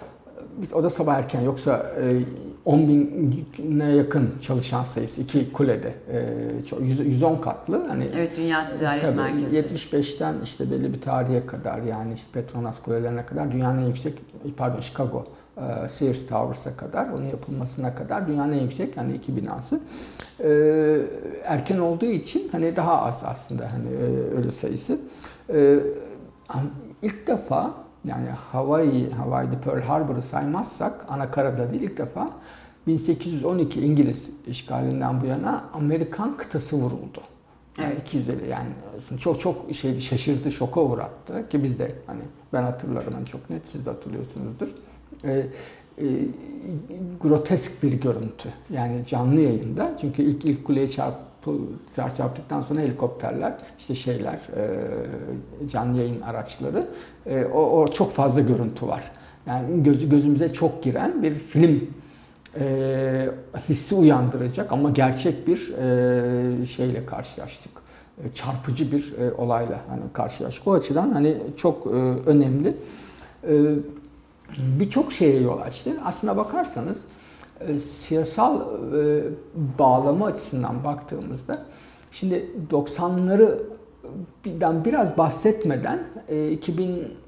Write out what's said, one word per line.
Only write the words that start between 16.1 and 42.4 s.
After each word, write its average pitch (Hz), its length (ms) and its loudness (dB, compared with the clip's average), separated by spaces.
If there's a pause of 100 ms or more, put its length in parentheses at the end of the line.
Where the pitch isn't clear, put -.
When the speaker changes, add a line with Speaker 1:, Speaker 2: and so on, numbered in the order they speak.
Speaker 1:
Towers'a 123 500 -4
kadar, - 320 -4
onun 139 160 -6
yapılmasına 135 680 -6
kadar 185 320 -4
dünyanın 147 260 0
en 139 80 0
yüksek, 127 360 -4
yani 127 160 -2
iki 135 240 -6
binası. - 420 -4 (640)
E, 156 60 4 (920)
erken 190 340 0
olduğu 170 280 2
için 240 460 -2
hani 165 240 0
daha 160 260 2
az 120 260 -2
aslında 120 440 -6
hani, 120 160 -4
e, 131 180 -2 (340)
ölü 123 120 0
sayısı. - 480 -2 (500)
E, 143 300 8 (720)
am-, 139 200 -2 (320)
ilk - 260 -6
defa, - 560 0 (240)
yani 123 220 -4
Hawaii, 131 840 2
Hawaii'de 127 500 -2
Pearl 135 200 0
Harbor'ı 139 400 0
saymazsak, 151 880 -4
anakarada 131 640 0
değil, - 100 -4
ilk - 160 -6
defa 185 320 -6 (580)
bin 160 100 4
sekiz 170 360 0
yüz 143 120 -2
on 180 120 2
iki - 240 0
İngiliz 143 480 4 (180)
işgalinden 127 720 -2
bu 131 40 0
yana 143 380 -2 (100)
Amerikan 165 640 -2
kıtası - 380 -4
vuruldu. 123 460 -4 (560)
Yani 147 160 -2
Speaker 2:
Evet. - 140 -8
Speaker 1:
iki 147 100 -2
yüz 127 120 -2
elli, - 200 -4
yani - 200 -4 (280)
aslında 127 240 -10
çok, 170 180 0
çok 180 360 -4
şeydi, 131 260 -2
şaşırdı, 139 500 0
şoka 139 300 0
uğrattı - 680 -2
ki 143 140 0
biz 127 160 -2
de - 120 -4 (160)
hani, 117 140 -10 (320)